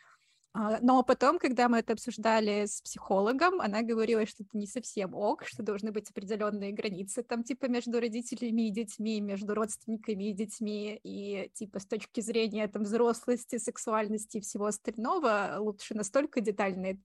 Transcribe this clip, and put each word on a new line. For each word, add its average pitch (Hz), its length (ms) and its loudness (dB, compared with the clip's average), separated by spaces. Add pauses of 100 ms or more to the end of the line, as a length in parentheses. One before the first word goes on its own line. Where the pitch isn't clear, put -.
(560)
А, 220 260 0
но 254 220 8
потом, 269 360 4
когда 247 300 4
мы 233 100 6
это 226 140 0
обсуждали 220 720 2
с - 160 -6
психологом, 269 800 2
она 214 220 0
говорила, 220 420 2
что - 180 -12
это - 140 -8
не 208 100 -4
совсем 196 480 -6
ок, 214 300 0
что - 180 -10
должны 208 280 -4
быть 208 200 -6
определённые 208 640 -4
границы, 196 500 -6
там, 233 200 -4
типа, 262 240 -4
между 240 340 0
родителями 233 640 0
и 214 40 0
детьми, 214 500 -2
между 202 340 -4
родственниками 214 760 -2
и - 20 -2
детьми, 208 720 -4
и, 196 520 -6
типа, 196 240 -8
с - 80 -14
точки - 340 -4
зрения, 214 480 0
там, 208 140 -2
взрослости, 233 760 2
сексуальности 214 800 -2
и 196 40 -4
всего 202 260 -4
остального, 220 920 0
лучше 214 360 -4
настолько 262 460 0
детально 196 460 0
это 190 180 -4